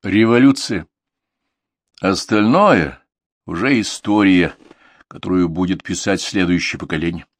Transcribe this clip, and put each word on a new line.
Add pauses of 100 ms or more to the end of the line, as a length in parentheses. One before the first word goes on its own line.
Революция. (1120)
Остальное (460)
уже
история, (500)
которую
будет
писать
следующее
поколение. (140)